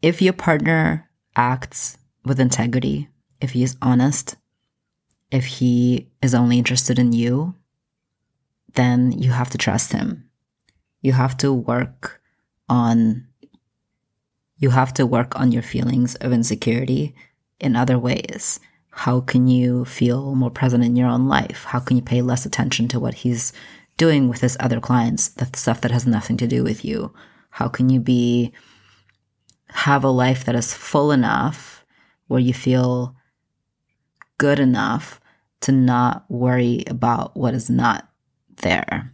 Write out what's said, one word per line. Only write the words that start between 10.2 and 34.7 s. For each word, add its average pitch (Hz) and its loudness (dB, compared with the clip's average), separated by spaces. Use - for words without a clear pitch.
You 135 2
have 131 0
to 139 2
work 123 -4
on, 117 2
you 135 2
have 131 2
to 135 2
work 120 0
on 127 4
your 117 0
feelings 123 -2
of - -4
insecurity 123 -2
in 127 0
other 127 2
ways. - -6
How 127 -2
can 127 2
you 123 2
feel 131 -2
more 127 0
present 123 0
in 120 2
your 123 2
own 123 0
life? - -2
How - -4
can 127 0
you 123 0
pay 123 -2
less 123 -2
attention - -2
to 127 -2
what 123 -6
he's 120 -4
doing 147 4
with 117 -6
his 123 0
other 120 0
clients, 117 0
the - -6
stuff - -4
that 113 -2
has 120 0
nothing 110 0
to 120 -2
do 123 0
with 107 -4
you? - -6
How - -4
can 127 0
you 131 4
be, 120 2
have 139 0
a 135 2
life 127 2
that 120 -2
is 117 -4
full 147 0
enough 127 -2
where 127 0
you 127 2
feel 127 -2
good 143 2
enough 117 -2